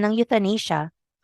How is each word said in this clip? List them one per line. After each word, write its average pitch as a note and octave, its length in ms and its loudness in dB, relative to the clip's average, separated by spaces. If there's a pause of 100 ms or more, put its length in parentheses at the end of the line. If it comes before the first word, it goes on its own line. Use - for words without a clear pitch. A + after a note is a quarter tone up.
ng G#3+ 80 2
euthanasia G#3 800 0 (280)